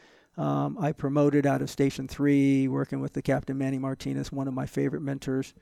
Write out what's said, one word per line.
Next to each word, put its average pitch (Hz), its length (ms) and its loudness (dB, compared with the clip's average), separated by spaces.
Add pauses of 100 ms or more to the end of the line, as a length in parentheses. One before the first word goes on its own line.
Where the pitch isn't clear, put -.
(360)
Um, 143 440 -2
I 156 120 0
promoted 143 540 2
out 135 160 2
of 143 60 -4
Station 135 380 -2
Three, 139 640 4
working 135 320 -2
with 139 120 -6
the 139 100 -6
Captain 135 360 -2
Manny 135 180 -2
Martinez, 135 540 -4
one 139 160 -4
of 131 80 -4
my 135 120 -4
favorite 143 360 -2
mentors 135 600 -4